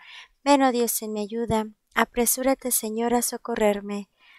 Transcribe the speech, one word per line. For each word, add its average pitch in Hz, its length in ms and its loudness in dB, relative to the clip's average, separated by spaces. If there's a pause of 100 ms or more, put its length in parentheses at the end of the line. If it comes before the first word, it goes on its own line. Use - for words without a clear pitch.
(420)
Ven, 277 200 4
oh 262 100 4
Dios, 233 300 -2
en 214 100 -8
mi 214 80 -4
ayuda. 220 460 -2 (280)
Apresúrate, 247 760 0
Señor, 226 420 -2
a 240 80 4
socorrerme. 208 880 -2 (300)